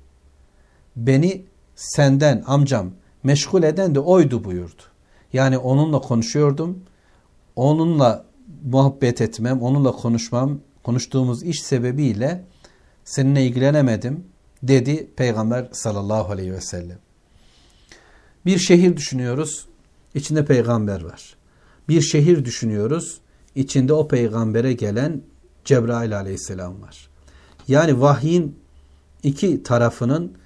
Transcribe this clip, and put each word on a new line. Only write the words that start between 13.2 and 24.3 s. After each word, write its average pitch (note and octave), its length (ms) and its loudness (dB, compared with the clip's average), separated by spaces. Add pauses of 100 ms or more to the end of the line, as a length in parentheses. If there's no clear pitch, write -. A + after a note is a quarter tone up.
ilgilenemedim C3 800 0 (400)
dedi C3+ 520 0
Peygamber A#2 560 -2
sallallahu G2+ 600 -4
aleyhi F#2+ 220 -8
ve F2+ 80 -10
sellem. F2+ 360 -12 (1500)
Bir F3 120 2
şehir F3 400 6
düşünüyoruz, B2+ 680 -6 (500)
içinde D3+ 300 -2
peygamber A2 560 0
var. - 340 -18 (540)
Bir D#3+ 120 4
şehir D3+ 440 4
düşünüyoruz, A#2 760 -4 (360)
içinde C3+ 380 0
o D3+ 140 2
peygambere A#2 680 0